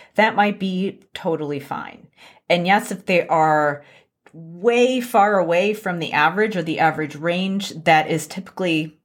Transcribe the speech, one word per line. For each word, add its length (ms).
that 200
might 240
be 400
totally 480
fine. 480
And 180
yes, 240
if 140
they 220
are 580
way 680
far 360
away 360
from 240
the 160
average 420
or 60
the 160
average 380
range, 520
that 240
is 180
typically, 800